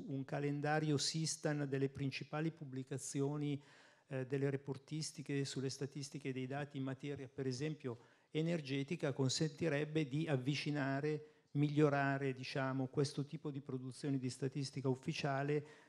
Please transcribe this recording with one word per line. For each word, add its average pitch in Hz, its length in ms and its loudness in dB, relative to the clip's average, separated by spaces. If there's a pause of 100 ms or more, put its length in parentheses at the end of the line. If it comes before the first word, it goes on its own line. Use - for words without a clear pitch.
un 135 160 -2
calendario 147 720 2
SISTAN 147 720 0
delle 135 200 2
principali 143 640 -2
pubblicazioni, 143 1120 -2 (480)
eh, 131 180 -4
delle 139 240 2
reportistiche 139 920 -4
sulle 135 240 -2
statistiche 135 640 -6
dei 127 140 -4
dati 139 320 -6
in 135 60 -2
materia, 139 440 -6
per 135 180 -6
esempio 131 520 -2 (320)
energetica, 156 800 0
consentirebbe 151 920 2
di 143 200 0
avvicinare, 143 1300 0
migliorare, 139 800 4
diciamo, 131 540 0
questo 139 400 0
tipo 151 240 -8
di 139 100 -6
produzioni 131 580 -2
di 127 120 -2
statistica 135 580 -2
ufficiale 143 800 0 (220)